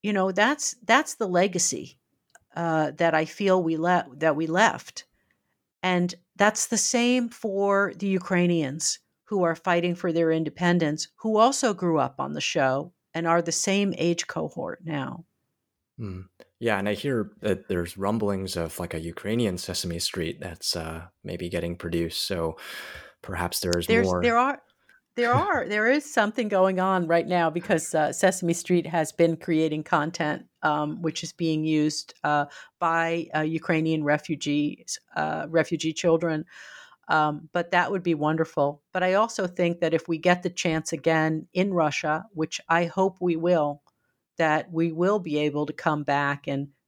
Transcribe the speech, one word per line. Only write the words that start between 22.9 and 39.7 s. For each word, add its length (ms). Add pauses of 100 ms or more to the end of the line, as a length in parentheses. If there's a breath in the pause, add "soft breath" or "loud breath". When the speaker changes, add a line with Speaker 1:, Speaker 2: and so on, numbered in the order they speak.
Speaker 2:
perhaps 380
there 180
is 100
Speaker 1:
There's, 200
Speaker 2:
more. 140
Speaker 1:
there 160
are, 240 (540 soft breath)
there 180
Speaker 2:
<laughs> 0
Speaker 1:
are, 340
there 220
is 220
something 360
going 320
on 280
right 200
now 220
because, 460
uh, 160
Sesame 420
Street 340
has 240
been 260
creating 460
content, 640 (180)
um, 380
which 220
is 100
being 300
used, 500 (100)
uh, 220 (340 loud breath)
by, 560
uh, 60
Ukrainian 600
refugees, 960 (160)
uh, 340
refugee 440
children. 520 (640 loud breath)
Um, 400
but 200
that 200
would 120
be 120
wonderful. 680 (120)
But 100
I 120
also 300
think 360